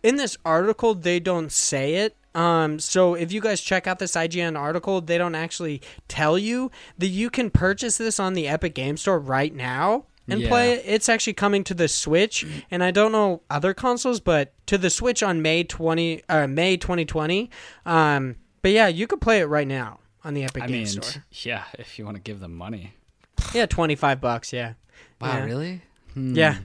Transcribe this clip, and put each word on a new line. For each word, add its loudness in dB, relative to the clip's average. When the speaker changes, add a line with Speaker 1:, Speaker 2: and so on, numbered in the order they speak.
Speaker 1:
in 6
this -4
article, 2
they 0
don't -2
say 0
it. -2
Um, 2
so 4
if -4
you -4
guys 0
check -2
out -2
this -4
I 0
G -4
N -2
article, -2
they -2
don't 0
actually -6
tell 2
you -2
that 0
you -2
can -2
purchase 0
this -2
on 0
the -2
Epic -2
Game -4
Store 0
right 0
now -2
and -2
play 4
Speaker 2:
Yeah. 2
Speaker 1:
it. -8
It's 0
actually 0
coming 2
to -6
the 2
Switch, 0
and 0
I 2
don't 4
know 2
other 0
consoles, 0
but 2
to 2
the 2
Switch 0
on 0
May 4
twenty, 0
uh, 2
May 2
twenty -2
twenty. -2
Um, 2
but 4
yeah, 6
you 0
could -2
play 4
it 2
right 0
now -6
on -8
the -4
Epic -6
Speaker 2:
I -4
Speaker 1:
Game -2
Speaker 2:
mean, -4
Speaker 1:
Store. -8
Speaker 2:
yeah, -6
if -18
you -12
wanna -10
give -12
them -12
money. -12
Speaker 1:
Yeah, 4
twenty-five 2
bucks, -4
yeah. -8
Speaker 2:
Wow, -2
Speaker 1:
Yeah. -4
Speaker 2:
really? -6
Hmm, -4
Speaker 1:
Yeah. 4